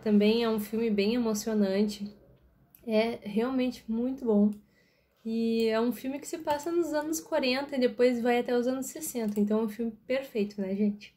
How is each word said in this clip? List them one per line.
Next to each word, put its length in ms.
Também 400
é 80
um 80
filme 320
bem 240
emocionante. 960
É 380
realmente 640
muito 380
bom. 260
E 420
é 140
um 120
filme 260
que 80
se 120
passa 340
nos 200
anos 280
quarenta 560
e 20
depois 420
vai 200
até 180
os 80
anos 200
sessenta. 520
Então 220
é 20
um 60
filme 240
perfeito, 560
né, 140
gente? 420